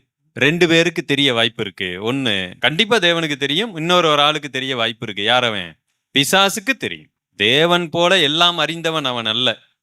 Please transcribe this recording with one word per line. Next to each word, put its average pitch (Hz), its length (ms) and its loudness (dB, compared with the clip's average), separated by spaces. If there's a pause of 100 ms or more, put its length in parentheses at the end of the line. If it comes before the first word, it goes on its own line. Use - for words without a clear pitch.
(360)
ரெண்டு 160 320 2
பேருக்கு 165 340 2
தெரிய 139 320 0
வாய்ப்பு 113 280 0
இருக்கு. 98 500 -6
ஒண்ணு 101 460 -4
கண்டிப்பா 202 380 0
தேவனுக்கு 165 400 0
தெரியும், 165 400 -4
இன்னொரு 165 320 2
ஒரு 143 140 4
ஆளுக்கு 151 280 0
தெரிய 131 260 -6
வாய்ப்பு 113 300 -4
இருக்கு. 101 160 -8
யார் 120 220 2
அவன்? 98 260 -4 (440)
பிசாசுக்கு 196 640 0
தெரியும். 82 340 -10 (240)
தேவன் 160 520 2
போல 175 300 2
எல்லாம் 165 400 2
அறிந்தவன் 160 460 -4
அவன் 120 220 -4
அல்ல, 113 320 -2 (240)